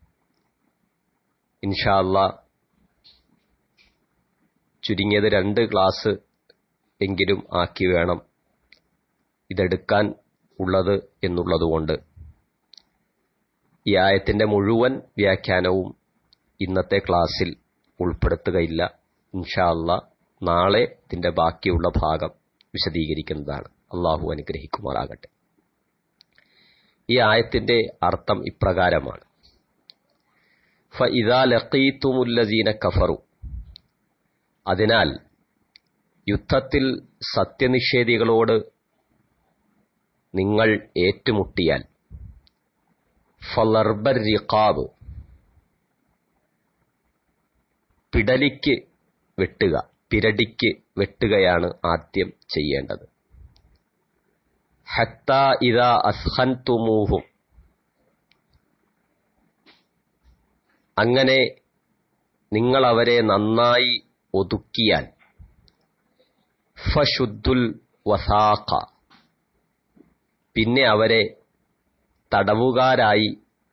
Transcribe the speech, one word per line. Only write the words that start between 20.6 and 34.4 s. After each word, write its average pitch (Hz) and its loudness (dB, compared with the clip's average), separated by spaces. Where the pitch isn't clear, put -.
ഇതിന്റെ - -6
ബാക്കിയുള്ള 85 -2
ഭാഗം 80 -2
വിശദീകരിക്കുന്നതാണ്. 76 -6
അല്ലാഹു 82 -6
അനുഗ്രഹിക്കുമാറാകട്ടെ. 73 -10
ഈ 123 2
ആയത്തിന്റെ 113 2
അർത്ഥം 87 -2
ഇപ്രകാരമാണ്. 85 -2
فَإِذَا 123 2
لَقِيتُمُ 131 0
الَّذِينَ 113 0
كَفَرُوا. - -2